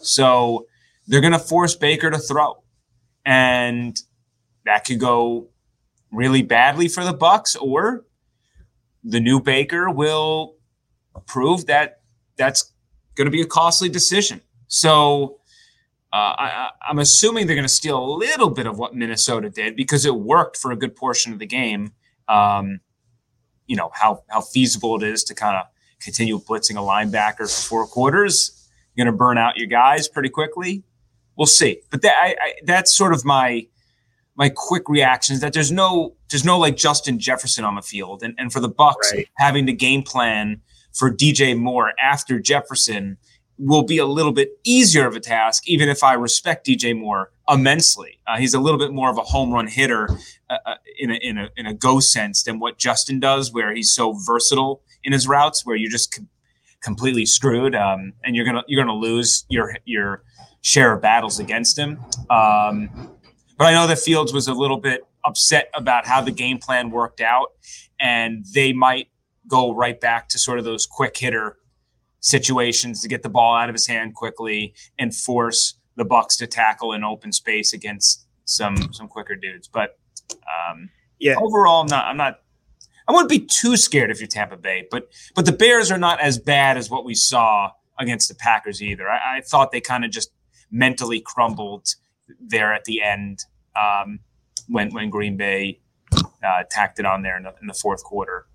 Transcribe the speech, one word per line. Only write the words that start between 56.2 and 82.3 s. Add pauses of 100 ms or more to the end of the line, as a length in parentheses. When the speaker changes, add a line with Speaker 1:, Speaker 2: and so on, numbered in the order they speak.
Speaker 1:
completely
screwed,
um, (100)
and
you're
gonna,
you're
gonna
lose
your, (100)
your (380)
share
of
battles
against
him. (300)
Um, (480)
but
I
know
that
Fields
was
a
little
bit (240)
upset
about
how
the
game
plan
worked
out, (460)
and
they
might (380)
go
right
back
to
sort
of
those
quick
hitter (640)
situations
to
get
the
ball
out
of
his
hand
quickly (240)
and
force (240)
the
Bucs
to
tackle
in
open
space
against (200)
some,
some
quicker
dudes.
But, (320)
um, (300)
Speaker 2:
Yeah.
Speaker 1:
overall,
I'm
not,
I'm
not, (680)